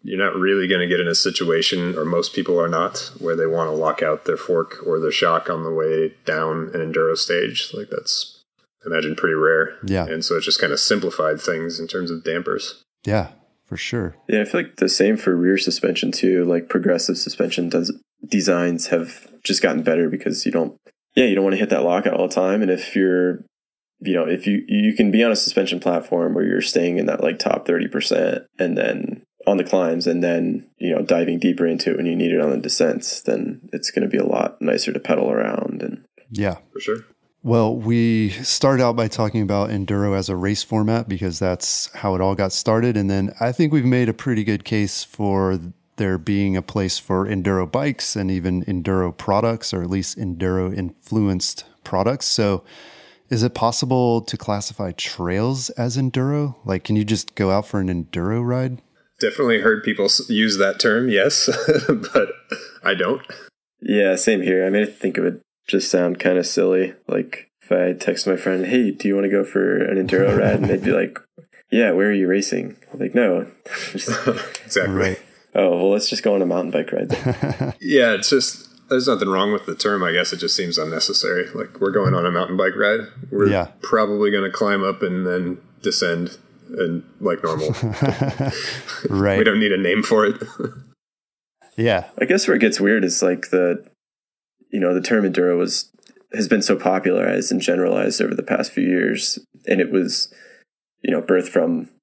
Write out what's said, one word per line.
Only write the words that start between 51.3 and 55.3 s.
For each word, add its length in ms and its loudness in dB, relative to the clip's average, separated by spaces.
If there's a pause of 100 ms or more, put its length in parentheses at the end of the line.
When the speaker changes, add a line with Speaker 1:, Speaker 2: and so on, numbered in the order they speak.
Speaker 2:
products. 400 -2
So 400 0 (640)
is 140 0
it 100 0
possible 680 0
to 120 -8
classify 560 -6
trails 800 -4